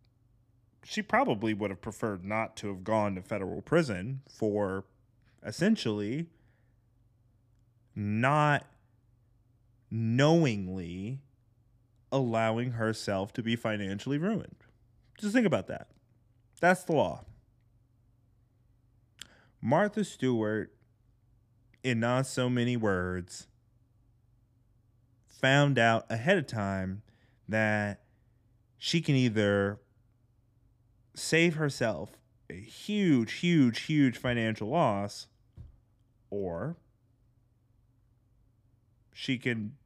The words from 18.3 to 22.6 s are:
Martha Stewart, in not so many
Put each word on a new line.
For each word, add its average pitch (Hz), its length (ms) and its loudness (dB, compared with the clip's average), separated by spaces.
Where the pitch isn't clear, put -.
Martha 202 420 2
Stewart, 110 680 -2
in 123 160 0
not 123 260 2
so 127 240 -2
many 123 260 0